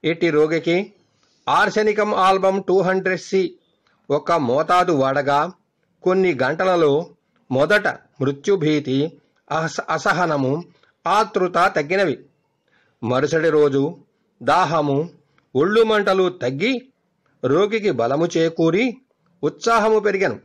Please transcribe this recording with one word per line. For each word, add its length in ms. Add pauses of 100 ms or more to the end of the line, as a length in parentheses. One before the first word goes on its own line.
ఇట్టి 260
రోగికి 640 (560)
ఆర్సెనికం 640
ఆల్బమ్ 480
టూ 180
హండ్రెడ్ 400
సి 340 (540)
ఒక 220
మోతాదు 600
వాడగా 600 (520)
కొన్ని 400
గంటలలో 680 (420)
మొదట 360
మృత్యుభీతి, 1300 (420)
అస-, 260
అసహనము, 760 (440)
ఆతృత 460
తగ్గినవి. 720 (760)
మరుసటి 460
రోజు 480 (460)
దాహము, 680 (460)
ఒళ్ళు 280
మంటలు 460
తగ్గి 580 (580)
రోగికి 460
బలము 360 (100)
చేకూరి 600 (460)
ఉత్సాహము 560
పెరిగెను. 460